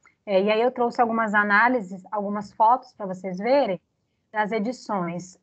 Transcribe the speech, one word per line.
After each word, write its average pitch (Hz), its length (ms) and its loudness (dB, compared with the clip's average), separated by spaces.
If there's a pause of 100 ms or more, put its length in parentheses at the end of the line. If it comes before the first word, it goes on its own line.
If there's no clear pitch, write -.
(260)
É, 190 160 2
e 202 100 2
aí 220 100 2
eu 247 100 2
trouxe 240 300 -2
algumas 226 320 0
análises, 208 760 2
algumas 208 420 -6
fotos 240 400 2
pra 202 140 -10
vocês 185 300 -8
verem 226 420 0 (520)
das 214 200 -2
edições. 196 920 -6